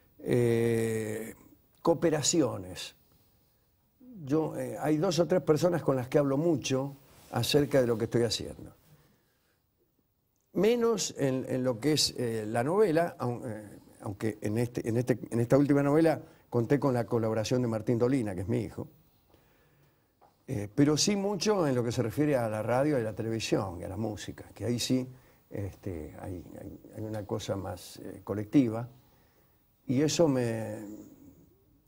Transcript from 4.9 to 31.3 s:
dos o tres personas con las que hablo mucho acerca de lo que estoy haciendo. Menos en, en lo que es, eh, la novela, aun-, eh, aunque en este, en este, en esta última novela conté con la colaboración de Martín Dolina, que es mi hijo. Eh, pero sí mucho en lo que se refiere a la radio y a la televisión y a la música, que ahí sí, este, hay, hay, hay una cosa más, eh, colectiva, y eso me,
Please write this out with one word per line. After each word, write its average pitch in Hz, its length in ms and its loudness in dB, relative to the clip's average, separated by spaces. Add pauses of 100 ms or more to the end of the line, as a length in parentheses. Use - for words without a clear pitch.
dos 160 200 0
o 170 80 6
tres 180 160 4
personas 160 400 4
con 135 140 2
las 123 120 -4
que 151 100 4
hablo 139 180 2
mucho 139 580 0 (360)
acerca 139 500 2
de 120 60 4
lo 117 100 2
que 110 80 -2
estoy 117 200 2
haciendo. - 500 -6 (1800)
Menos 226 680 2
en, 131 300 0
en 127 160 -2
lo 123 140 0
que 147 140 0
es, - 240 2
eh, 113 300 -2
la 120 180 0
novela, 170 540 2
aun-, 123 260 -4
eh, 107 340 -10 (220)
aunque 110 400 -4
en 107 180 -2
este, 120 300 -2
en 110 80 0
este, 123 220 0 (120)
en 117 100 0
esta 120 180 6
última 143 240 4
novela 151 380 4 (280)
conté 120 320 2
con 131 140 2
la 117 100 0
colaboración 110 580 0
de 123 60 0
Martín 113 300 0
Dolina, 120 360 0
que 87 80 -6
es 90 60 -8
mi 117 120 0
hijo. - 280 -8 (1600)
Eh, 104 260 -4
pero 147 220 4
sí 202 200 2
mucho 196 500 0
en 135 80 2
lo 120 100 2
que 120 80 -2
se 123 100 0
refiere 139 340 0
a 117 120 0
la 107 140 -4
radio 131 360 2
y 117 40 0
a - 20 -2
la 110 100 -4
televisión 110 680 -2
y 90 40 -10
a - 40 -8
la 95 80 -8
música, - 480 -6 (100)
que 107 100 -10
ahí 120 140 0
sí, 127 280 0 (440)
este, 87 680 -8
hay, 87 220 -10 (180)
hay, - 200 -16 (160)
hay 107 80 -8
una 107 220 -8
cosa 107 300 -4
más, - 420 -10
eh, 98 260 -14
colectiva, 113 640 0 (1000)
y 131 140 2
eso 156 260 4
me, 113 500 -2 (1080)